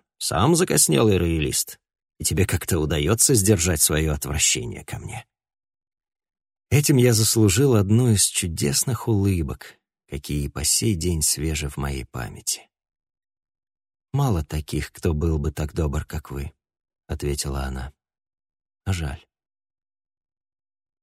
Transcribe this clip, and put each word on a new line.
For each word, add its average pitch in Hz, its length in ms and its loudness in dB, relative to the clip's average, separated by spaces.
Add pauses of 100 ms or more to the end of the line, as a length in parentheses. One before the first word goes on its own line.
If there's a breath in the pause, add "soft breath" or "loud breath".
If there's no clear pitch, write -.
(180)
сам 131 380 0
закоснелый 147 640 2
роялист, 82 600 -2 (400)
и - 40 -10
тебе 98 220 0
как-то - 340 -2
удается 80 560 2
сдержать 92 460 2
свое 78 320 2
отвращение 69 720 -4
ко - 140 -12
мне». - 260 -14 (1500)
Этим 147 260 4
я 123 160 6
заслужил 110 600 4
одну 107 340 4
из 104 160 4
чудесных 82 840 -2
улыбок, 98 720 0 (320)
какие 71 360 -6
и 71 40 -8
по 69 140 -8
сей 110 320 0
день 85 260 0
свежи 76 480 -2
в - 80 -10
моей 69 280 -6
памяти. - 640 -10 (1400)
«Мало 127 300 0
таких, 73 480 -6
кто - 220 -2
был 78 260 0
бы 73 120 -2
так 78 220 -6
добр, 76 320 -2
как - 260 -10
вы», — 71 220 -8 (540)
ответила 71 560 -4
она. 64 300 -8 (920)
«А 98 80 0
жаль». 76 320 -8 (1800)